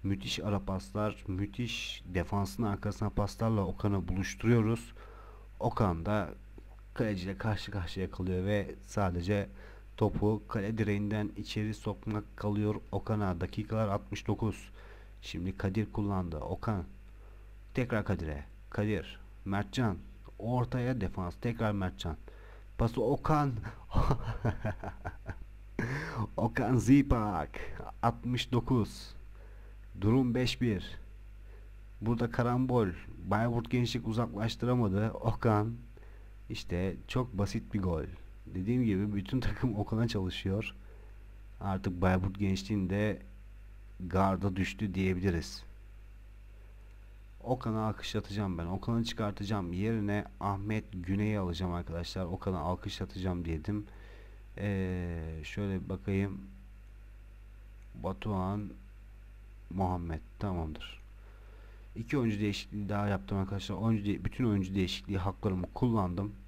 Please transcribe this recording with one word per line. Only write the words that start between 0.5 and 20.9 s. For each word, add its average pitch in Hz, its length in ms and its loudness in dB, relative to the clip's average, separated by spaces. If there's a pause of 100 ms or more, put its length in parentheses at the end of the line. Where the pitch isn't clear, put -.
paslar, 101 640 -2
müthiş 101 760 -2
defansın 92 560 0
arkasına 104 480 0
paslarla 104 560 2
Okan'ı 95 420 2
buluşturuyoruz. 110 840 4 (680)
Okan 87 460 2
da 104 280 2 (640)
kaleciyle 98 400 0
karşı 107 320 0
karşıya 95 400 -2
kalıyor 92 340 0
ve 98 300 2 (120)
sadece 95 640 2 (480)
topu 104 520 4
kale 110 300 0
direğinden 104 580 2
içeri 107 380 -2
sokmak 104 600 -4
kalıyor 104 380 2 (180)
Okan'a. 101 480 0
Dakikalar 110 480 0
altmış 101 380 -2
dokuz. - 440 0 (520)
Şimdi 92 340 -4
Kadir 101 360 0
kullandı. 95 440 0
Okan. 92 480 -2 (880)
Tekrar 117 300 2
Kadir'e. 78 400 -2 (260)
Kadir. 104 500 0 (240)
Mertcan. 98 540 2 (400)
Ortaya 123 640 0